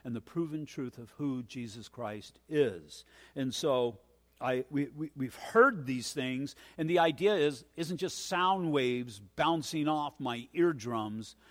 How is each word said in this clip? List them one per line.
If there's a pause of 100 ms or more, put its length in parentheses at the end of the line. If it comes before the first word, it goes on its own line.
and
the
proven
truth
of
who
Jesus
Christ (100)
is. (300)
And
so (420)
I,
we,
we,
we've
heard
these
things, (240)
and
the
idea
is, (100)
isn't
just
sound
waves (140)
bouncing
off
my
eardrums. (160)